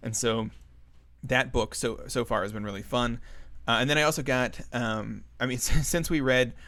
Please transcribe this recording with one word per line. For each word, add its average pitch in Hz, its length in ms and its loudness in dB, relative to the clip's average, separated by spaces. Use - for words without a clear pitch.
And 117 120 -4
so 113 340 0
that 131 280 2
book 113 220 0
so, - 340 -2
so 123 160 0
far 107 200 0
has 104 100 -4
been 104 100 -6
really 101 200 -6
fun. 120 360 0
Uh, 117 140 4
and 131 80 2
then 147 80 2
I 151 60 4
also 156 180 2
got, 127 380 0
um, 110 500 -4
I 123 80 0
mean, 127 100 -2
<laughs> - 0 -
s-, 151 300 4
since 170 240 0
we 156 100 2
read 127 320 4